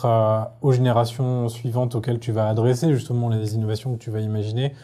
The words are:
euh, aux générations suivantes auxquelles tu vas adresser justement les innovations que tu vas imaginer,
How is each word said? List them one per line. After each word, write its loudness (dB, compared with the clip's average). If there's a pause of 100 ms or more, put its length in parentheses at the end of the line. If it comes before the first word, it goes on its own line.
euh, 2 (180)
aux 4
générations 2
suivantes -4
auxquelles -2
tu -6
vas 0
adresser 2
justement 0
les -2
innovations -2
que -6
tu -12
vas -4
imaginer, -2 (100)